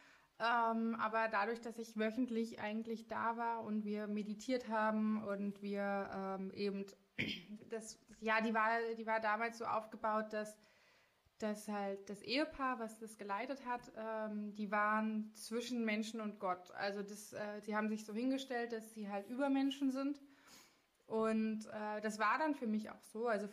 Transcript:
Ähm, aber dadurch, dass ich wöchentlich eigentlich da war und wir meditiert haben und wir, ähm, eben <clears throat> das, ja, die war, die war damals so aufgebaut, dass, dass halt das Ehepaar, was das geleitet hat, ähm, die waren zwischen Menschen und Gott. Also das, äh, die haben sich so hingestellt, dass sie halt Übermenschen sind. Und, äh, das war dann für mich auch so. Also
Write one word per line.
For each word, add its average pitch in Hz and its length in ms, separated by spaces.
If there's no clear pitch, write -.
Ähm, 226 600
aber 220 320
dadurch, 220 300
dass 233 180
ich 226 180
wöchentlich 226 640
eigentlich 220 460
da 220 300
war 233 260
und 214 220
wir 208 240
meditiert 214 600
haben 214 560
und 202 380
wir, 202 520
ähm, 190 380
eben 196 340
<clears throat> 214 500
das, 220 300
ja, 220 200
die 220 140
war, 220 140
die 220 100
war 220 140
damals 220 380
so 226 80
aufgebaut, 220 680
dass, 214 260
dass 208 300
halt 196 400
das 202 140
Ehepaar, 262 560
was 220 200
das 220 200
geleitet 233 480
hat, 247 300
ähm, 220 580
die 208 160
waren 214 640
zwischen 240 500
Menschen 220 360
und 208 180
Gott. 180 340
Also 202 300
das, 202 320
äh, 208 280
die 214 140
haben 214 120
sich 214 160
so 214 80
hingestellt, 240 600
dass 220 220
sie 208 160
halt 202 180
Übermenschen 269 640
sind. 277 300
Und, 220 600
äh, 214 340
das 214 180
war 220 200
dann 311 160
für 254 120
mich 214 240
auch - 120
so. 226 240
Also 208 260